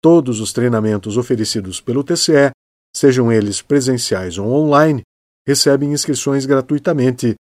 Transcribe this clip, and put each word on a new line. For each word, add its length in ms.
Todos 380
os 140
treinamentos 640
oferecidos 640
pelo 220
T 120
C 180
E, 180
sejam 360
eles 300
presenciais 760
ou 140
online, 500
recebem 460
inscrições 520
gratuitamente 880